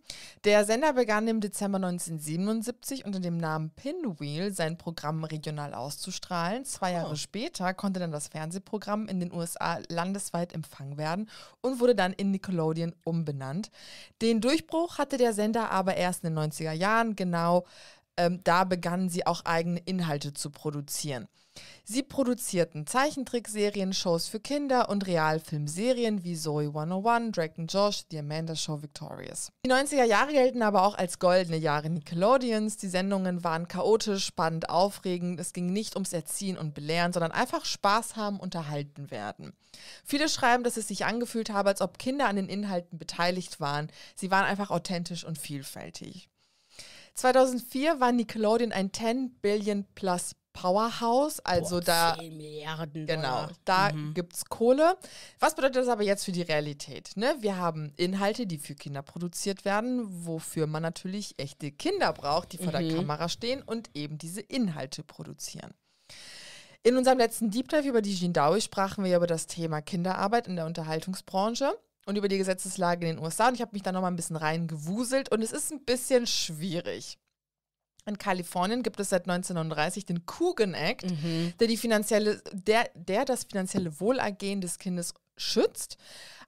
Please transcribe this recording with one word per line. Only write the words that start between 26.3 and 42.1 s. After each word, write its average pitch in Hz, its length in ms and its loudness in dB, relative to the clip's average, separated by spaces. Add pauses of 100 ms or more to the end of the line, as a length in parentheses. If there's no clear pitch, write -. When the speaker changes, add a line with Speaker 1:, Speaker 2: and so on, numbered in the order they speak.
Speaker 1:
Zoe 151 360 -2
one 156 220 -4
oh 190 100 -2
one, 233 280 2
Drake 165 280 -4
and 165 100 -4
Josh, 202 380 2
The 156 120 -8
Amanda 160 340 -4
Show, 151 260 -4
Victorious. - 720 -12 (160)
Die - 20 2
neunziger 269 360 6
Jahre 226 260 6
gelten 254 320 4
aber 202 220 6
auch 208 120 4
als - 220 -2
goldene 180 380 4
Jahre 156 340 2
Nickelodeons. 214 840 2
Die 196 120 -8
Sendungen 185 540 0
waren 170 240 0
chaotisch, 196 580 2
spannend, 165 460 -2
aufregend. 180 680 0
Es 180 120 -8
ging 180 200 -4
nicht 214 240 -2
ums 196 160 -4
Erziehen 185 440 -4
und 151 160 -6
Belehren, 165 400 0
sondern 170 200 0
einfach 277 320 -2
Spaß 214 500 2
haben, 208 240 -4
unterhalten 147 720 -6
werden. 101 420 -10 (520)
Viele 294 240 0
schreiben, 247 340 4
dass 240 140 -2
es 220 100 -4
sich 196 180 -4
angefühlt 226 460 -2
habe, 202 200 2
als 196 100 2
ob 190 180 -4
Kinder 262 300 0